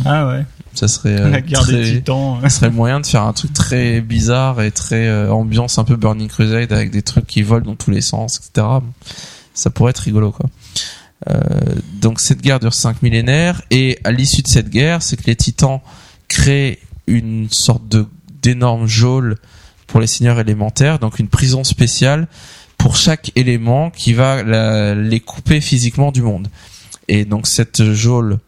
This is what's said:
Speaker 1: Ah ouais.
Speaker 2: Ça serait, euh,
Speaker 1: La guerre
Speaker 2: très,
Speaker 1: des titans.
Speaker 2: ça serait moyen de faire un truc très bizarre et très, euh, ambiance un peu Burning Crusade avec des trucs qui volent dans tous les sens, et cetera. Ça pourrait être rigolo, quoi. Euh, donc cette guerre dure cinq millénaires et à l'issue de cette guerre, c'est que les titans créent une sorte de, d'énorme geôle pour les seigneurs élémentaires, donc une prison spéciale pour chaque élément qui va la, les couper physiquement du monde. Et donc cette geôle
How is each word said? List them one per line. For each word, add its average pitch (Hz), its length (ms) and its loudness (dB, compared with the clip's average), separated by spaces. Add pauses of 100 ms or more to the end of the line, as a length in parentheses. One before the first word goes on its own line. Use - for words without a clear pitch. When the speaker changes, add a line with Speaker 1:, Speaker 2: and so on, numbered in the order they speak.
Speaker 1:
Ah 143 220 0
ouais. 135 180 -4 (280)
Speaker 2:
Ça - 140 -2
serait, 104 320 0
euh, 104 100 4
Speaker 1:
La 135 120 2
guerre 135 200 0
Speaker 2:
très, 127 120 4 (100)
Speaker 1:
des 113 120 0
titans. 131 480 -2
Speaker 2:
ça 139 60 2
serait 117 200 2
moyen 117 300 0
de 147 60 -6
faire 107 180 0
un 113 100 0
truc - 200 -6
très 120 480 0
bizarre 117 600 0
et 107 100 0
très, 113 360 -2
euh, 107 240 0
ambiance 110 480 0
un 110 40 2
peu 120 120 2
Burning 107 320 -2
Crusade 110 440 0
avec 107 200 0
des 104 100 -2
trucs - 240 0
qui - 160 -2
volent 117 240 2
dans 104 100 -8
tous - 160 -2
les 98 100 0
sens, 110 360 -4
et - 60 -18
cetera. 123 400 0 (720)
Ça - 160 -4
pourrait - 180 2
être 127 100 -2
rigolo, 107 320 0
quoi. 139 140 -6 (880)
Euh, - 80 0 (600)
donc 113 200 0
cette 127 240 0
guerre 135 160 2
dure 113 160 0
cinq 113 260 -2
millénaires 135 680 0
et 131 320 2
à 110 80 -2
l'issue 131 320 0
de - 40 -6
cette - 220 4
guerre, 160 320 0
c'est - 160 -4
que - 80 -14
les 117 100 2
titans 135 440 0 (480)
créent 139 500 2 (300)
une 110 420 -2
sorte 110 380 0
de, 107 180 2 (380)
d'énorme 123 420 0
geôle 113 520 2 (500)
pour 113 120 2
les 113 60 4
seigneurs 120 340 0
élémentaires, 110 600 0
donc 110 180 -4
une 117 100 -2
prison 131 360 2
spéciale 139 640 0 (500)
pour - 200 2
chaque - 380 0
élément 123 540 0
qui - 240 -2
va 131 300 2
la, 110 500 0
les 110 260 0
couper - 400 0
physiquement 131 520 0
du 127 100 2
monde. 101 280 -2 (580)
Et 104 180 2
donc 104 220 -4
cette - 360 0 (100)
geôle 110 440 2 (100)